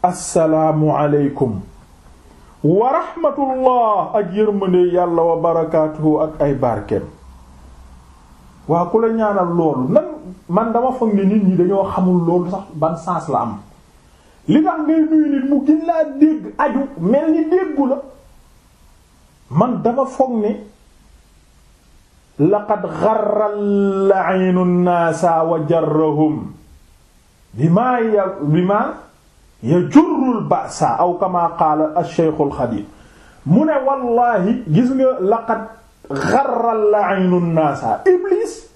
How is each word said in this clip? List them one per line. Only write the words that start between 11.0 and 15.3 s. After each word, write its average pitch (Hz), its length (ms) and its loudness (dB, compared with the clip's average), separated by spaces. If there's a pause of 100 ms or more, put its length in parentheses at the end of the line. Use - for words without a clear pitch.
ne 196 100 2
nit 202 200 2
ñi 185 140 2
dañoo 190 260 2
xamul 180 420 0
loolu 175 260 0
sax 190 100 -8 (120)
ban 160 220 -2
sens 170 320 -6
la 123 140 -2
am. 107 160 -6 (920)
Li 294 160 4
tax 330 240 -2
ngay 320 220 2
nuyu 302 200 2
nit 269 200 -2